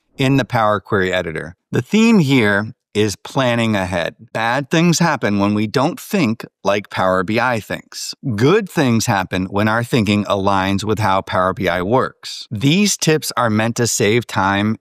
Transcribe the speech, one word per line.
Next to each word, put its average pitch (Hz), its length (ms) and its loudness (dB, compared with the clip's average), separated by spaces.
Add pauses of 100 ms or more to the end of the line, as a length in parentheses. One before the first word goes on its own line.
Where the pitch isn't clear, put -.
(180)
in 135 180 2
the 127 80 2
Power 107 340 0
Query 95 340 -2
Editor. 82 440 -4 (160)
The 123 100 0
theme 220 380 4
here 110 540 2 (180)
is 104 220 0
planning 117 600 -2
ahead. 87 400 -2 (160)
Bad 120 360 -2
things 170 300 2
happen 131 400 0
when 101 160 0
we 107 140 -2
don't 131 320 -2
think 123 440 -2 (200)
like 101 260 -2
Power 92 320 0
B 107 160 -2
I 117 220 0
thinks. - 560 -12 (180)
Good 175 340 2
things 120 380 0
happen 92 380 -2
when 101 240 0
our 117 160 0
thinking 104 400 0
aligns 98 580 0
with 107 160 -2
how 95 240 0
Power 92 320 0
B 92 140 -4
I 87 140 0
works. - 680 -4
These 151 460 2
tips - 400 0
are 120 120 0
meant 110 280 0
to 120 100 2
save 110 400 0
time, 101 540 0